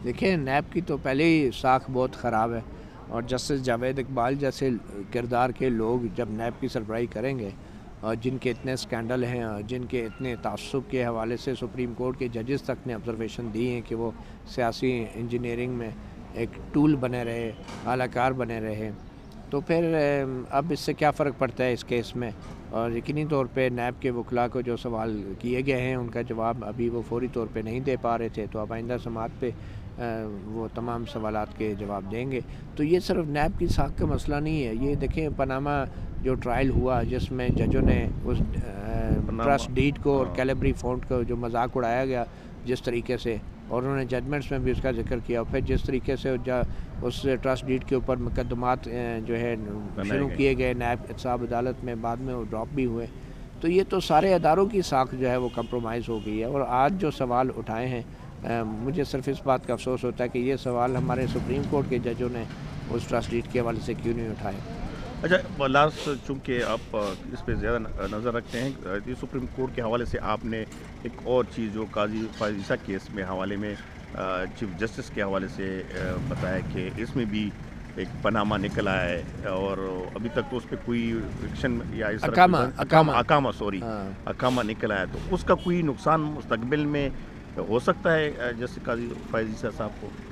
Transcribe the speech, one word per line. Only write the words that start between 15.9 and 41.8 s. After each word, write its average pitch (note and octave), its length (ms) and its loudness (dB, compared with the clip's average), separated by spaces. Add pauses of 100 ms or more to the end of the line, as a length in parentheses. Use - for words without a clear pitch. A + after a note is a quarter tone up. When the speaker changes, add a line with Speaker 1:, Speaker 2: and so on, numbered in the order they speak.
Speaker 1:
एक A2 120 0 (240)
tool D3+ 220 6
बने B2 280 -2
रहे, A#2 300 -2 (340)
आलाकार B2+ 460 2
बने A#2 260 -2
रहे, A2 320 -4 (600)
तो C#3+ 100 0
फिर, E3 220 2 (400)
अम, B2+ 280 -4
अब C#3+ 200 2
इससे D3 220 0
क्या D3 180 4
फ़र्क C#3+ 240 2
पड़ता B2+ 280 0
है B2+ 100 4
इस A2+ 100 -4
केस A#2 320 -2
में? A#2+ 180 -4 (400)
और A#2 240 0
यकीनी C#3+ 280 -2
तौर C#3+ 200 2
पे B2+ 240 2
नैब A#2+ 320 -2
के C3 100 2
वकला A#2+ 360 0
को B2 140 -2
जो A#2+ 160 -2
सवाल A2 460 -2 (180)
किए B2 200 0
गए C3+ 180 2
हैं, B2+ 180 0
उनका A#2+ 240 -2
जवाब A#2 420 -2
अभी A#2 260 -2
वो A#2 120 -2
फौरी A#2+ 260 -2
तौर A#2 200 -2
पे A2+ 140 -6
नहीं A2+ 200 -4
दे C3 160 0
पा A#2 180 2
रहे A2+ 140 -2
थे, G#2+ 180 -4
तो A2 120 -6
अब G#2+ 140 -4
आइंदा A#2 240 -4
समात A2+ 340 -4 (100)
पे, B2 100 0
अ, A2 40 -6 (920)
वो A2 220 -4
तमाम A#2+ 380 -4
सवालात G#2+ 440 -2
के G#2+ 260 -2
जवाब G2 340 -4
देंगे। B2 340 -2 (340)
तो D3+ 60 2
ये E3 160 6
सिर्फ F3 280 2
नैब D3 300 2
की E3+ 100 2
साख C#3+ 320 4
का F#3 60 4
मसला D3 340 2
नहीं D3+ 240 2
है। A#2 220 0
ये C#3+ 100 2
देखें, C#3+ 400 0
पनामा C#3 520 2 (340)
जो C3 140 2
ट्रायल B2 340 4
हुआ, A#2+ 340 4
जिसमें B2 520 2
जजों A2+ 260 4
ने A#2+ 280 6 (160)
उस, A#2+ 140 2
अ, G#2+ 40 6
Speaker 2:
पनामा, A2 1000 0
Speaker 1:
ट्रस्ट C3+ 280 4
डीड C3+ 260 4
को C#3 220 4
और B2+ 80 2
Speaker 2:
हाँ। - 80 -4
Speaker 1:
कैलिबरी C3 380 2
फंड B2 320 -2
को B2 180 2
जो A#2 120 -2
मजाक A#2+ 420 0
उड़ाया B2 280 2